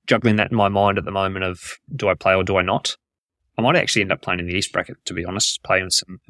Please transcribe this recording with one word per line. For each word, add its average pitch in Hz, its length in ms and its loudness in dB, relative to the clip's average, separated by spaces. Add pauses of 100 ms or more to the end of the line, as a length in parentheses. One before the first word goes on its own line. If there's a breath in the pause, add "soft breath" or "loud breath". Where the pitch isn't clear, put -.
juggling 110 300 4
that 107 160 0
in 117 40 0
my 101 120 4
mind 98 300 2
at 90 60 -4
the - 60 -6
moment 95 340 -2
of, - 340 -8 (160)
do 104 140 -2
I 92 60 4
play 95 200 2
or 95 100 4
do 95 140 0
I 92 40 4
not? - 340 -2 (640)
I 113 40 0
might 143 140 4
actually 117 260 2
end 95 100 -2
up - 100 -2
playing 90 180 -2
in 87 60 -6
the 87 80 -6
East 95 180 -2
bracket, - 340 -6
to - 60 -8
be 87 120 -6
honest, 92 380 -4
playing 95 220 0
with 92 100 -2
some - 360 -4